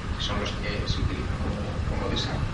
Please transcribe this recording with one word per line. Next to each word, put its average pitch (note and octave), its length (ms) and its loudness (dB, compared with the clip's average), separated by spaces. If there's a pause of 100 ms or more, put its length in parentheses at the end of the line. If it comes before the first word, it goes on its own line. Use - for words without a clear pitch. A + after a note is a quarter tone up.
(160)
que - 80 -2
son G#2 140 0
los G#2 120 0 (120)
que - 80 0 (160)
se - 160 2
utilizan - 400 0
como, - 160 0 (320)
como - 180 0
desagüe. - 300 0 (160)